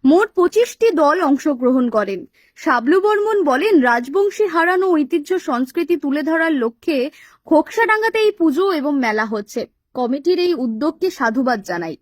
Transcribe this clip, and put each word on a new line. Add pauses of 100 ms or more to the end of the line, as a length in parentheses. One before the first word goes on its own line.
মোট
পঁচিশটি
দল
অংশগ্রহণ
করেন। (380)
শাবলু
বর্মন
বলেন,
রাজবংশী
হারানো
ঐতিহ্য (100)
সংস্কৃতি
তুলে
ধরার
লক্ষ্যে (500)
খোকসাডাঙ্গাতে
এই
পুজো
এবং
মেলা
হচ্ছে। (320)
কমিটির
এই
উদ্যোগকে
সাধুবাদ
জানাই।